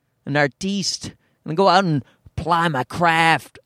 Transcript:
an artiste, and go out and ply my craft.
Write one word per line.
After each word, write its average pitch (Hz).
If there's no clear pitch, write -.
an 139
artiste, 185
and 156
go 196
out 185
and 156
ply 165
my 131
craft. 165